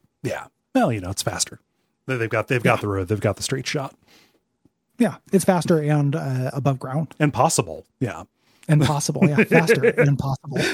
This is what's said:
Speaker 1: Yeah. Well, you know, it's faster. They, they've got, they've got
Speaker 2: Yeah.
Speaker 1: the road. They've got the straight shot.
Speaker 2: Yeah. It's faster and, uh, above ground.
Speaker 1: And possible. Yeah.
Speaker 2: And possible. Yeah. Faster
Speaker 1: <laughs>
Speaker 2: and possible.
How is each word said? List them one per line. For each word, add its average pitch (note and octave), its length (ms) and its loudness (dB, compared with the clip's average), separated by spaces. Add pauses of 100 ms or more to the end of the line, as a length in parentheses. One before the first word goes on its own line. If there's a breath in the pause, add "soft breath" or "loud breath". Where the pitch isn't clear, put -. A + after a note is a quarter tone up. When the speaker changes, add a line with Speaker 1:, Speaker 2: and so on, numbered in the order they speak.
(220)
Speaker 1:
Yeah. - 260 -8 (260)
Well, A#3 180 2
you A2 80 -2
know, F2+ 120 -8
it's - 120 -6
faster. - 360 -6 (480)
They, C3 100 -2
they've A2+ 120 -2
got, A2 200 -2
they've B2+ 120 2
got A#2 180 4
Speaker 2:
Yeah. - 20 -14
Speaker 1:
the G#2+ 80 -4
road. F#2+ 180 -2
They've G#2 140 0
got G#2 160 0
the - 60 -14
straight C3+ 240 -4
shot. C#3 280 -6 (1000 soft breath)
Speaker 2:
Yeah. G3+ 200 0 (160)
It's F#3+ 100 4
faster F3+ 380 2
and, D3 340 2
uh, C3+ 380 -4
above C#3 260 -2
ground. C#3 400 -6
Speaker 1:
And D3 140 2
possible. - 520 0 (140)
Yeah. E2 240 -6 (460 soft breath)
Speaker 2:
And D3 120 4
possible. D3 460 2
Yeah. D3 160 4
Faster E3 400 4
Speaker 1:
<laughs> - 160 2
Speaker 2:
and C#3 180 4
possible. C#3 400 -6 (160)